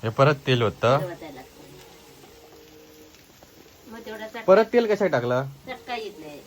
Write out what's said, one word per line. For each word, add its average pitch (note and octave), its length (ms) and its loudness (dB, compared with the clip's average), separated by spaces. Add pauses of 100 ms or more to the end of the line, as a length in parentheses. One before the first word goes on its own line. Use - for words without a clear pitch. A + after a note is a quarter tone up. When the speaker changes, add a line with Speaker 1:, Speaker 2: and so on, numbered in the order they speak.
Speaker 1:
हे A2 60 -2
परत C#3 260 4 (120)
तेल B2 140 2
होतं. A#2 380 2
Speaker 2:
तेव्हा E3+ 160 -6
त्याला - 200 -16
लागतं. - 160 -20 (2500)
मग A3+ 140 -16
तेवढा A3 220 -12
तडका A3 140 -14
Speaker 1:
परत G3+ 320 6
तेल A#3 120 4
कशाला G3+ 260 0
टाकलं? B2 340 0 (220)
Speaker 2:
तडका B3 280 -12
येत G#3 240 -12
नाही. D3 280 -18